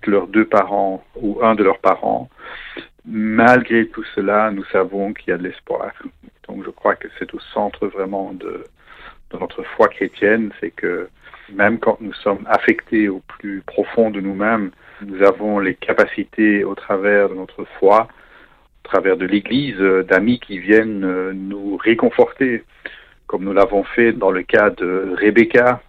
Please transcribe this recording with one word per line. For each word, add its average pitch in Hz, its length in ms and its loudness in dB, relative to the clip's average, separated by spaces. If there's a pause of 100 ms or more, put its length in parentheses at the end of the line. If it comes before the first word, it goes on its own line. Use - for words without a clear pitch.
leurs 101 220 0
deux 107 180 2
parents 98 580 0 (120)
ou 101 260 -4
un 113 140 4
de 104 80 2
leurs 95 160 2
parents, 107 500 0 (760)
malgré 113 800 2
tout 107 160 -12 (100)
cela, 104 380 0
nous 98 140 -6
savons 98 480 -2
qu'il - 180 -6
y - 20 -2
a 85 40 -2
de 87 60 -10
l'espoir. - 480 -8 (560)
Donc 98 160 -12
je 85 60 -14
crois 101 260 -2
que - 120 -12 (100)
c'est - 160 -12
au 85 60 -12
centre 104 480 -6
vraiment 95 460 -8
de, 90 300 -12 (680)
de 90 80 -10
notre 92 240 -10
foi 110 240 2
chrétienne, 104 720 0
c'est 85 100 -8
que 90 400 -6 (420)
même 104 280 2
quand - 200 0
nous 101 140 -10
sommes 101 340 -4
affectés 110 640 0
au 95 180 -6
plus 101 380 -12
profond 110 460 -2
de 101 100 -6
nous-mêmes, 98 480 -2 (320)
nous 98 220 -2
avons 101 340 2
les 95 160 0
capacités 104 920 0
au 98 120 -4
travers 101 540 0
de 95 40 -10
notre 92 320 -12 (140)
foi, 104 280 6 (760)
au - 40 -20
travers 92 300 0
de 92 80 -4
l'Église, 104 540 -2
euh, 95 240 2
d'amis 101 360 2
qui 98 200 -12
viennent, 104 440 2
euh, 92 300 -4
nous 98 440 -8
réconforter, 120 880 0 (600)
comme 92 180 -6
nous 98 100 -4
l'avons 98 300 4
fait 117 300 2
dans 95 160 0
le 92 140 0
cas 104 260 4
de 92 500 -2
Rebecca, 117 680 4